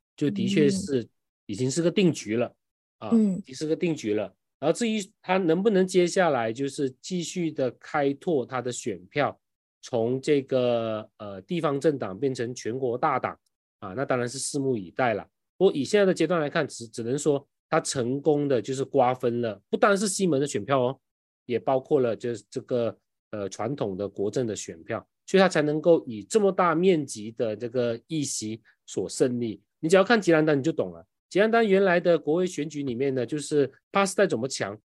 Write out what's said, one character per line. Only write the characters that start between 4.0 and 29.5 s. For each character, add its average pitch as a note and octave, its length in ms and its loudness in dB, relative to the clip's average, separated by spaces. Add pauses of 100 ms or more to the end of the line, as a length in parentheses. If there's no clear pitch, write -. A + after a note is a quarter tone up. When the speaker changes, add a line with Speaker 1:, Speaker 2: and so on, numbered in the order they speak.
Speaker 1:
了。 G2+ 180 -4 (260)
然 C3+ 80 0
后 E3 80 2
至 A#3 140 0
于 A3 100 0 (220)
他 F#3 160 2
能 F3 240 2
不 A3 80 4
能 F#3+ 160 4
接 F#3 220 2
下 E3+ 240 2
来 A#2 200 0
就 C#3 160 -4
是 C3+ 220 -2 (100)
继 F#3 220 -6
续 E3 300 -4
的 C3+ 180 -2 (100)
开 C#3+ 340 0
拓 C#3 300 0
他 B2+ 160 -6
的 B2 120 -4
选 G2+ 280 -8 (120)
票， C3+ 280 -2 (440)
从 B2 360 -2
这 C#3+ 220 2
个， A#2 680 -2 (100)
呃， G2+ 260 -12
地 E3+ 180 -4
方 C#3+ 180 0
政 C#3+ 200 2
党 G2 180 -8
变 C3 160 -2
成 A#2+ 220 -6
全 A2+ 220 -6
国 B2+ 200 -2
大 C3+ 220 0
党， F2+ 180 -4 (400)
啊， F#2+ 180 -12
那 C3 80 -4
当 C3+ 140 0
然 B2 100 -2
是 B2+ 120 -10
拭 C#3 200 -6
目 C3+ 160 0
以 F#2 140 -8
待 B2 240 0
了。 F#2 100 -4 (320)
不 F#3 100 2
过 G3 60 6
以 B3+ 120 -4
现 G#3 160 2
在 G3 80 6
的 F#3 40 4
阶 F3 140 0
段 E3 160 0
来 D3 80 -2
看， D3 180 -2
只， A#2 200 -14
只 A2+ 160 -10
能 A#2+ 120 -2
说 D3 320 0 (220)
他 E3 100 2
成 C3 400 -2
功 D3 280 2
的 C3 120 2
就 C3 140 -6
是 C3+ 100 -4
瓜 B2+ 300 2
分 A#2+ 280 -2
了， A2 280 -6
不 A3 80 -2
单 G3+ 180 6
是 G3+ 120 -2
西 F#3+ 180 -2
门 C#3+ 160 2
的 D3 60 -2
选 G#2 180 -6
票 C3 160 2
哦， B2+ 180 -2 (460)
也 A#2 140 -2
包 C3+ 200 0
括 C3+ 200 0
了 A#2 160 2
就 A#2+ 180 -6
是 G2+ 160 -10
这 C3 120 -8
个， A#2 360 -2 (320)
呃， G2+ 180 -6
传 A2+ 280 -6
统 G#2 200 -4
的 G2 140 -6
国 G#2 220 -4
政 B2+ 160 -2
的 G2+ 80 -4
选 E2+ 280 -14
票， G#2+ 240 -10 (200)
所 F#3+ 100 2
以 - 20 8
他 F#3+ 80 6
才 F3 140 2
能 D3+ 180 0
够 E3 280 4
以 G#2+ 160 -10
这 - 160 0
么 G3 120 2
大 F3+ 220 2
面 E3 320 2
积 A2 280 -12
的 A2 220 -4
这 A2+ 140 -10
个 A#2+ 380 -2
议 D#3 160 -4
席 A2 360 -6 (280)
所 F#2+ 200 -6
胜 B2 320 0
利。 A2+ 220 -6 (180)